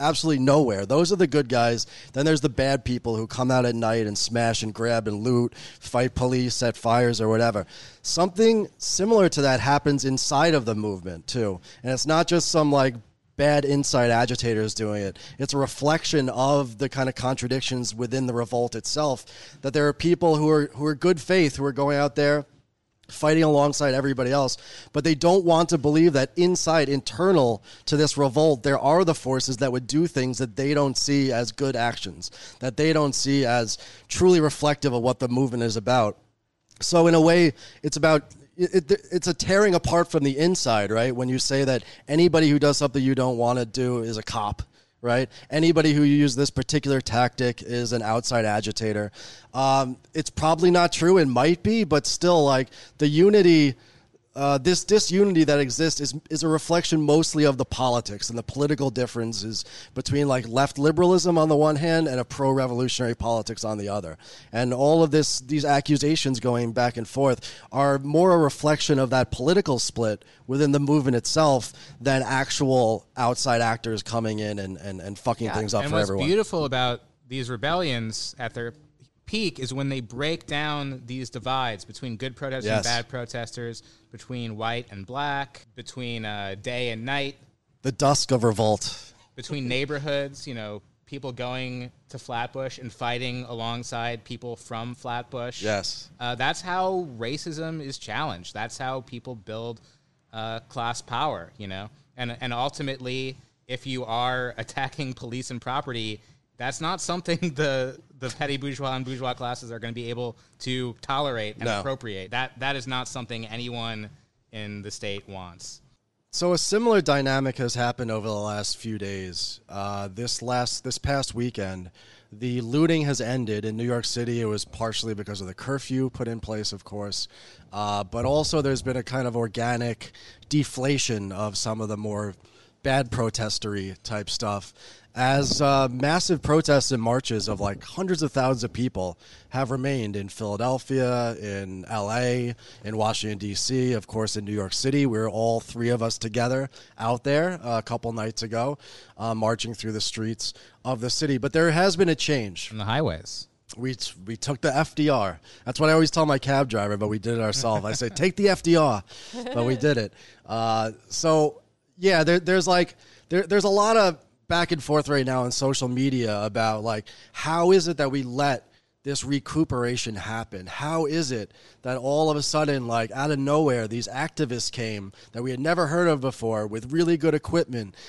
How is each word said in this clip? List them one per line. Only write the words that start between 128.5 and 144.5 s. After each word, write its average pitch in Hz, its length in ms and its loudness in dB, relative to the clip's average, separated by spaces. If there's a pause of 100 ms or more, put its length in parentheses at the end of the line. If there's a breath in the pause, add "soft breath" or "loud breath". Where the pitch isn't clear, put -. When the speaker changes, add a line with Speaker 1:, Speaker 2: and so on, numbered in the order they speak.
Speaker 1:
there's 135 200 -2
been 127 140 -4
a 123 60 -4
kind 127 260 -4
of 117 80 -4
organic 117 760 -4 (360 loud breath)
deflation 127 800 -2
of 101 260 -6
some 110 240 -4
of 107 80 -6
the 104 80 -6
more 104 380 -6 (480 soft breath)
bad 135 280 0
protestery 104 920 -4
type 104 280 -8
stuff 101 420 -6 (440 loud breath)
as, 131 460 0
uh, 139 300 4
massive 151 500 0
protests 147 480 4
and 123 100 0
marches 117 460 0
of, 101 140 -4
like, 101 240 -4
hundreds 180 360 -4
of 151 120 0
thousands 131 320 0
of - 80 -4
people 95 440 -4 (340 soft breath)
have 127 200 -2
remained 127 460 -4
in 101 120 -8
Philadelphia, 120 1080 -2
in 98 480 -8
L 104 260 -6
A, 123 460 -2 (260 loud breath)
in 107 140 -8
Washington, 107 420 -2
D 101 160 -6
C, 127 380 -2
of 107 160 -4
course, 110 260 -4
in 104 100 -8
New 104 80 -6